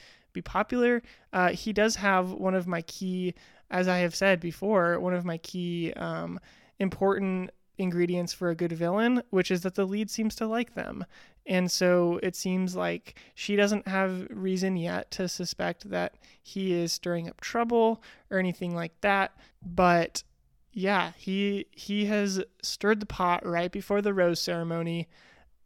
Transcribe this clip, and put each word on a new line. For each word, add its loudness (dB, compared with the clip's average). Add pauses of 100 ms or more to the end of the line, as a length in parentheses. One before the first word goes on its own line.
(320)
be -8
popular. 0 (300)
Uh, 4
he -4
does 4
have 2
one -2
of 0
my -4
key, -4 (360)
as 2
I 2
have 0
said 4
before, 0
one 0
of -2
my -4
key, -4
um, -6 (400)
important 0 (280)
ingredients 0
for -2
a 0
good -2
villain, 2
which 2
is 0
that -4
the 0
lead -4
seems -2
to -2
like -2
them. -8 (420)
And 2
so 4
it -2
seems -2
like -4 (160)
she -2
doesn't 2
have -2
reason -2
yet -4
to -4
suspect -6
that -4 (260)
he -4
is 0
stirring -4
up -18
trouble 2 (280)
or 0
anything -2
like -6
that. 2 (260)
But 4 (500)
yeah, 0
he, -2
he -2
has 0 (200)
stirred 0
the -8
pot 0
right 0
before -2
the 0
rose 4
ceremony. -4 (580)